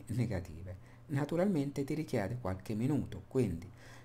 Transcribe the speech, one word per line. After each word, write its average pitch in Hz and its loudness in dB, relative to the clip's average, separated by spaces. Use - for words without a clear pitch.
negative. 95 0
Naturalmente 147 2
ti 151 0
richiede 123 0
qualche 92 -2
minuto, 113 2
quindi 101 2